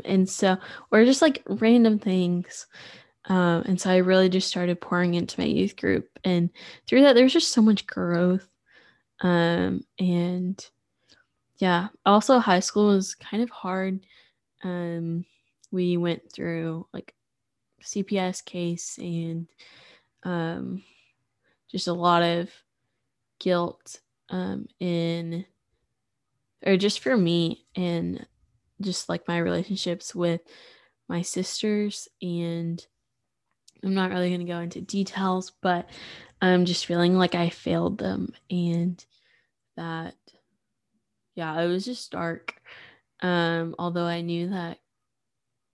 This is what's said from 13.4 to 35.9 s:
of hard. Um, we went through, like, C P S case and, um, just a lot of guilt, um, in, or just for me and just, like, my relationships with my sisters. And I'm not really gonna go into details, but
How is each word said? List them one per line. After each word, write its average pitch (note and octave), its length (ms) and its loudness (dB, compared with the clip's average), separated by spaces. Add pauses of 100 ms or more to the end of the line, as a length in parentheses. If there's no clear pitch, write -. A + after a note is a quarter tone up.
of A#3 60 -4
hard. F#3+ 560 -6 (580)
Um, E3+ 600 -6 (440)
we F3+ 280 0
went E3+ 340 -4
through, E3 600 -6
like, - 200 -14 (680)
C - 200 -8
P G3 160 -4
S F#3 240 -4
case E3+ 560 -8
and, E3 500 -8 (760)
um, E3+ 580 -6 (880)
just - 180 -6
a F3 60 -4
lot F3 300 2
of E3+ 260 -2 (880)
guilt, - 600 -2 (300)
um, F#3 380 -6 (120)
in, E3+ 640 -4 (1200)
or F#3+ 120 4
just G3+ 240 0
for C4 160 2
me E3+ 480 0 (100)
and E3+ 500 -4 (540)
just, F#3+ 300 -6
like, - 180 -6
my E3+ 100 -4
relationships F3 800 -4
with E3+ 240 -2 (720)
my E3+ 120 -4
sisters. G#3 840 -4 (140)
And E3+ 640 -6 (960)
I'm F#3+ 100 -2
not F#3 180 0
really F3+ 200 0
gonna F3 140 -4
go F3 140 -8
into E3+ 200 -10
details, F#3+ 720 -4 (100)
but F3 280 -2 (520)